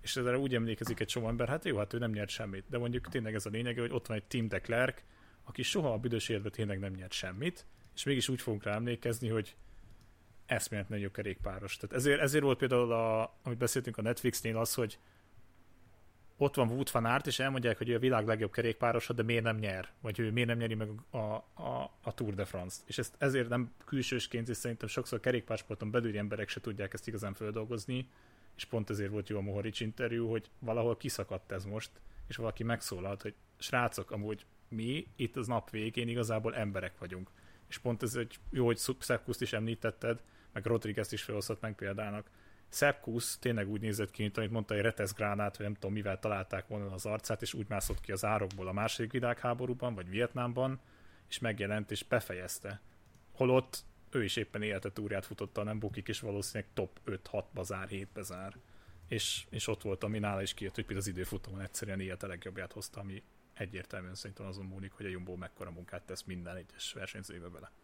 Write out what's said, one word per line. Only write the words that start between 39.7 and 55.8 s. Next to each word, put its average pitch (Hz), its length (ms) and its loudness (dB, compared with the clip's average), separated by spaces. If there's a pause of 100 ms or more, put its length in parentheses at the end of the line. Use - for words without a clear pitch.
meg - 140 -4
Rodriguez-t 110 460 2
is 107 100 -2
felhozhatnánk 107 540 -2
példának. 104 540 -4 (380)
Sepp - 320 4
Kusz - 380 -2
tényleg 110 300 2
úgy 104 120 -2
nézett 107 300 0
ki, - 120 -4
mint 101 140 0
amit 110 140 0
mondta, 110 240 0
egy 104 60 4
retesz 104 340 2
gránát, 104 420 0
vagy 104 100 -4
nem 104 80 0
tudom, 98 180 -2
mivel 101 260 0
találták 98 500 -2
volna 101 240 -4
az 95 140 -6
arcát, 107 360 -2
és - 120 -4
úgy 107 140 -4
mászott - 320 0
ki - 120 -4
az 98 120 -2
árokból 98 440 2
a 92 40 -2
második 110 400 0
világháborúban, 123 840 0
vagy 92 140 -6
Vietnámban, 123 720 2 (480)
és - 100 -4
megjelent, 104 520 0
és 104 120 -2
befejezte. 98 760 -2 (520)
Holott 127 520 4 (260)
ő 120 140 2
is 95 120 0
éppen 104 260 -2
élete 101 300 -2
túrját 101 340 -2
futotta, 104 360 -4
nem 107 160 -2
bukik, 104 300 -4